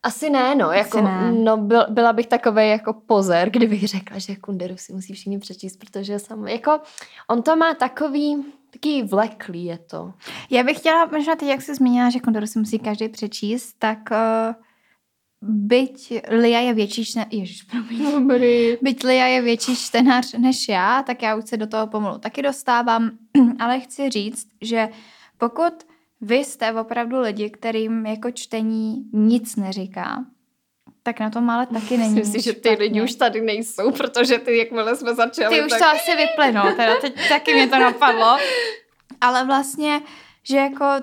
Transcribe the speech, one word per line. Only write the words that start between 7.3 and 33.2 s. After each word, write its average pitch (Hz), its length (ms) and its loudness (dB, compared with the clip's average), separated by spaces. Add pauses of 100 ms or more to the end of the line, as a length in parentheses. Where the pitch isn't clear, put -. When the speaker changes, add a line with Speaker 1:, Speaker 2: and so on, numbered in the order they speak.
Speaker 1:
to 320 140 4
má 320 180 2
takový, 294 680 -2 (260)
taky 294 320 -4
vleklý 196 640 -4
je 170 140 -10
to. 170 340 -14 (380)
Speaker 2:
Já 247 120 4
bych 294 160 0
chtěla, 320 340 4
možná 302 240 0
teď, 302 120 -4
jak 269 140 0
jsi 294 120 -10
zmínila, 247 360 4
že 247 100 -2
Kunderu 214 260 0
si 214 120 -4
musí 214 200 -2
každý 214 300 -6
přečíst, 214 680 -8
tak, 220 200 -2 (140)
eh, 226 420 0 (880)
byť 220 720 0 (180)
Lia 233 300 4
je 247 140 0
větší 214 300 -2
čte-, 220 260 -6
ježiš, 196 320 -8
promiň. 233 500 -4
Speaker 1:
Dobrý. 247 680 4
Speaker 2:
Byť 262 220 -2
Lia 254 220 4
je 254 160 2
větší 240 340 0
čtenář 247 560 2
než 254 360 0
já, 214 380 2
tak 247 160 -6
já 220 140 0
už 220 80 -6
se 226 120 -6
do 214 100 -4
toho 220 200 -4
pomalu 214 320 -4
taky - 240 -8
dostávám, 240 680 0 (240)
<clears throat> 240 240 6
ale 240 220 0
chci 277 300 -6
říct, 214 380 -6 (120)
že 226 280 0 (500)
pokud 302 340 0 (480)
vy 226 160 0
jste 262 360 -2
opravdu 233 480 -4
lidi, 208 300 -4
kterým 220 560 -4
jako 220 240 -6
čtení 220 840 -4
nic 220 440 2
neříká, 190 680 -6 (800)
tak 233 180 -8
na 220 100 -2
tom 233 200 0
ale 240 160 0
taky 233 300 -4
není 220 180 2
Speaker 1:
Myslím 214 180 2
si, 208 60 -4
Speaker 2:
nic 254 60 -4
Speaker 1:
že 233 80 0
ty 226 160 -2
Speaker 2:
špatně. 208 160 2
Speaker 1:
lidi 208 180 0
už 240 120 -4
tady 220 260 0